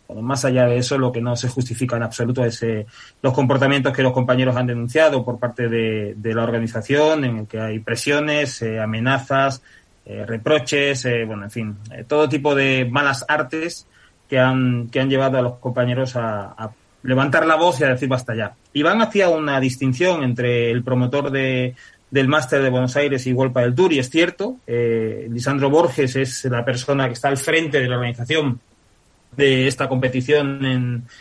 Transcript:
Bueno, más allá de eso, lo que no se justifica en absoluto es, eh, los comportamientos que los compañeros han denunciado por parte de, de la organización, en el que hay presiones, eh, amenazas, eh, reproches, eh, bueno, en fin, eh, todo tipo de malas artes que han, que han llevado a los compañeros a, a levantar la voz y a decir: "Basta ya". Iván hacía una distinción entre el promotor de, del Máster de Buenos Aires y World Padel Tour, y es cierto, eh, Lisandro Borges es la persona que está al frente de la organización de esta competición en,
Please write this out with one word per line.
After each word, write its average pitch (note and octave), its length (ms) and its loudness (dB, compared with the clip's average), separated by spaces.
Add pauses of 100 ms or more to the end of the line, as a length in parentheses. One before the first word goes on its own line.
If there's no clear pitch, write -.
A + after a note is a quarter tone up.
Bueno, G#2+ 140 -12
más C3 240 -2
allá B2+ 220 4
de A#2+ 100 2
eso, C3 220 0
lo B2+ 120 2
que A#2 100 -6
no A#2+ 140 -2
se B2 140 -4
justifica B2 480 -2
en A#2 60 -2
absoluto B2 420 -2
es, A2+ 160 -4
eh, A2 240 -2 (380)
los C3 100 2
comportamientos C3+ 600 2
que C3 100 0
los B2+ 100 2
compañeros B2+ 420 2
han B2+ 120 0
denunciado B2 580 2
por A#2+ 140 -4
parte A#2+ 280 -4
de, A2 480 -2
de A2 200 -4
la A#2 80 0
organización, B2 840 0
en A#2 140 -2
el G#2+ 80 -8
que A2 120 -8
hay A2 200 -4
presiones, C#3+ 840 -2
eh, A2 180 -4
amenazas, C3 840 0 (420)
eh, G#2 220 -12
reproches, C#3 800 0
eh, A#2 200 0
bueno, G#2 200 -10
en G#2+ 60 -14
fin, G#2+ 260 -8 (140)
eh, - 160 -16
todo D3+ 220 4
tipo C#3+ 240 0
de C3+ 340 2
malas C#3 400 0
artes D#3+ 600 -4 (420)
que C3+ 80 0
han, B2+ 520 2
que C3 100 -2
han C3+ 100 0
llevado C3+ 300 2
a - 20 4
los B2 140 -2
compañeros B2 600 -2
a, A2 280 -4 (120)
a A2 160 -10 (300)
levantar C3+ 460 2
la D#3+ 80 4
voz E3+ 240 2
y D3+ 60 4
a C3+ 40 4
decir: C3 180 0
"Basta B2 280 -2
ya". G#2+ 180 -6 (200)
Iván E3+ 280 2
hacía G3+ 280 2
una D3+ 300 0
distinción C3 640 0
entre A#2+ 480 0
el A#2+ 120 -2
promotor B2+ 460 0
de, C3 460 -2 (340)
del C3 180 2
Máster D3 360 2
de C3 80 2
Buenos B2+ 240 0
Aires C#3 320 0
y B2+ 60 0
World B2+ 200 0
Padel B2 220 2
Tour, F3+ 180 4
y C#3 60 2
es B2+ 100 -2
cierto, G3 560 0
eh, A2+ 640 -2
Lisandro C3+ 400 0
Borges D3 460 2
es C3+ 300 -4
la A#2+ 200 -2
persona C3+ 400 0
que A#2 80 -4
está C#3 140 -4
al C#3 100 0
frente D#3+ 420 0
de B2+ 80 0
la B2 100 -2
organización B2 600 -2 (800)
de C3+ 300 4
esta C#3 200 -2
competición C3+ 800 0
en, B2 380 -2 (180)